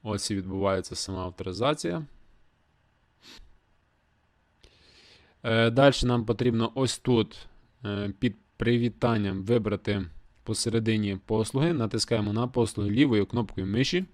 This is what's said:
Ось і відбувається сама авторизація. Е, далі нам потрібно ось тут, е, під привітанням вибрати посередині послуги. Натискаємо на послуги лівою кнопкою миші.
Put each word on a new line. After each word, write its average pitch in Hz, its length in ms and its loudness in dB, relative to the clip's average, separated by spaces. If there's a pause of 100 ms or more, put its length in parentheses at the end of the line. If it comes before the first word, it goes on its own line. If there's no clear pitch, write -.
Ось 107 280 -4
і 107 40 -2
відбувається 95 600 -2
сама 92 280 -6
авторизація. 120 800 -4 (3500)
Е, 113 260 2
далі 135 240 6 (100)
нам 120 220 2
потрібно 113 500 0
ось 131 220 -2
тут, - 500 0 (380)
е, 101 340 -4
під 113 160 0 (220)
привітанням 113 840 0
вибрати 104 600 0 (380)
посередині 110 840 0
послуги. 135 480 0
Натискаємо 110 600 0
на 117 140 0
послуги 110 420 0
лівою 110 360 4
кнопкою 98 420 -4
миші. 135 460 0